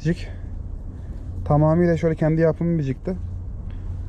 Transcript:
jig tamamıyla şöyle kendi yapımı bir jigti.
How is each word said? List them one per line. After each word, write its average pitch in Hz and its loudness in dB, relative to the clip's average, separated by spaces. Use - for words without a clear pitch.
jig 165 0
tamamıyla 160 6
şöyle 160 2
kendi 160 2
yapımı 165 4
bir 151 0
jigti. 139 -2